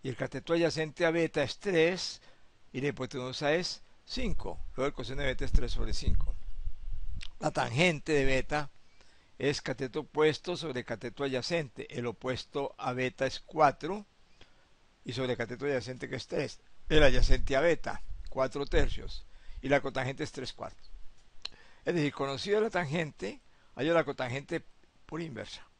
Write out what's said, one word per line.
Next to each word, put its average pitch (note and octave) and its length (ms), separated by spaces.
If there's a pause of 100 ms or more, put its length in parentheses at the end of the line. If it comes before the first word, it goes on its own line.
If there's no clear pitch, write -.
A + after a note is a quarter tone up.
Y C3+ 60
el A#2+ 80
cateto E3 360
adyacente D#3+ 540
a E3 40
beta D#3+ 320
es - 160
tres F3 600 (520)
y B2+ 80
la C#3+ 80
hipotenusa B2+ 640
es - 280 (220)
cinco. F3+ 540 (180)
Luego C3+ 120
el D3+ 40
coseno C3 300
de C3+ 60
beta C3+ 160
es - 80
tres A#2+ 200
sobre - 220
cinco. - 400 (1040)
La D3+ 140
tangente D3+ 600
de C#3 120
beta C3+ 440 (680)
es C3+ 240
cateto C#3 380
opuesto D#3 560
sobre B2+ 280
cateto A#2+ 400
adyacente. C3+ 600 (100)
El A#2+ 100
opuesto B2+ 720
a B2+ 140
beta B2+ 340
es - 140
cuatro D#3 640 (1000)
y - 80
sobre B2 240
cateto A#2 300
adyacente, B2+ 420
que C3 80
es - 100
tres. - 340 (300)
El D#3 120
adyacente C3 540
a C3+ 40
beta, D3+ 420 (260)
cuatro C3 380
tercios. C3 580 (380)
Y C3+ 60
la C#3 120
cotangente C3+ 440
es - 80
tres B2+ 200
cuartos. - 380 (920)
Es E3+ 100
decir, D3 180
conocido C#3 480
la A3 80
tangente, F3 720 (340)
hallo D#3+ 200
la D#3+ 100
cotangente C#3 580 (440)
por D#3+ 160
inversa. A#2 440 (140)